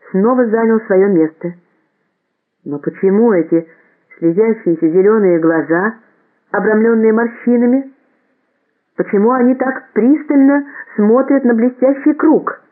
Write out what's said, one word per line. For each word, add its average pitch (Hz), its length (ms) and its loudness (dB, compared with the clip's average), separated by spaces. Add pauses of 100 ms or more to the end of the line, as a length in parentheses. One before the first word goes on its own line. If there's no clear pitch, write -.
(120)
снова 240 360 2
занял 226 340 0
свое 196 260 2
место. 175 460 -2 (1120)
Но 143 140 -10
почему 196 520 0
эти 165 360 -2 (500)
слезящиеся 170 720 -2
зеленые 185 520 2
глаза, 165 560 -2 (560)
обрамленные 220 640 0
морщинами, 240 800 -2 (1040)
почему 202 340 -2
они 254 240 0
так 262 380 -8
пристально 285 720 0 (300)
смотрят 254 480 2
на 240 100 0
блестящий 254 600 0
круг? 294 480 0 (100)